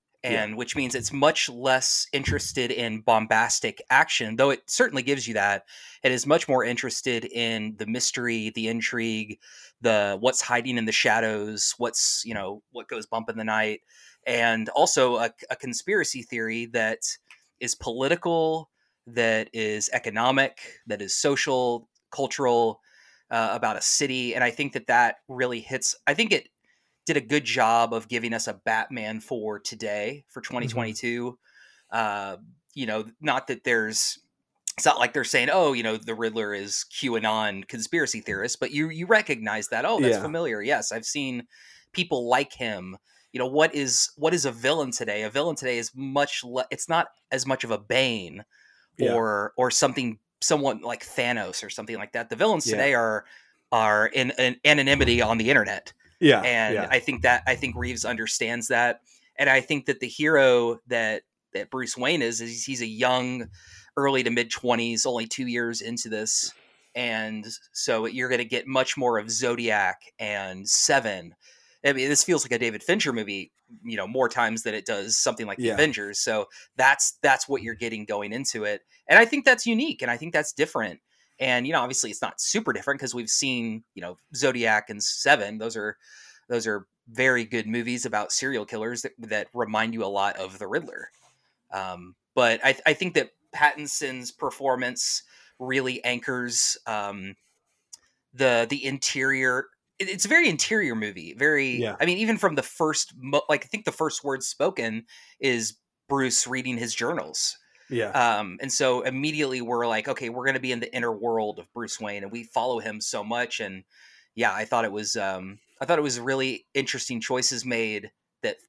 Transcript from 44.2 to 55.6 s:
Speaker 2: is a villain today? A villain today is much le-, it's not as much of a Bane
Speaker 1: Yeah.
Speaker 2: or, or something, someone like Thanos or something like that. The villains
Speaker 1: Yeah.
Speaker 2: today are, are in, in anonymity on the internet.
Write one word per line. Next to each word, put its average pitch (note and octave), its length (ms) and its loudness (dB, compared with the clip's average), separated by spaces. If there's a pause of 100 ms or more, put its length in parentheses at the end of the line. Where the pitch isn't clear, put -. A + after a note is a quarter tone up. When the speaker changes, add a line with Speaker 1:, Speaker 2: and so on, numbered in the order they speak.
Speaker 2:
is D3 100 2
a C3 60 0
villain C3 400 0
today? G#2+ 320 -4
A G#2+ 80 -4
villain D3 240 0
today B2+ 240 -2
is A#2 160 -6
much C#3 480 -2
le-, B2+ 260 -4
it's - 180 -8
not E3 200 2 (240)
as C3 160 -2
much C3 160 0
of A#2 80 -4
a G#2+ 80 0
Bane G#2+ 640 0 (520)
Speaker 1:
Yeah. B2 180 2
Speaker 2:
or, G#2+ 420 0
or B2+ 140 2
something, B2 480 0 (200)
someone C#3 420 0
like A#2 220 -8
Thanos A#2 640 -2
or G2 60 -10
something A2 260 -10
like G#2 140 -10
that. A#2 180 -6
The A#2 60 -6
villains F3 320 2
Speaker 1:
Yeah. A2 80 0
Speaker 2:
today C3+ 180 4
are, A2+ 320 2 (460)
are G#2+ 340 6
in, B2 320 0
in B2+ 260 2
anonymity C#3 580 6
on A2+ 180 2
the A2+ 100 2
internet. G2+ 440 2 (300)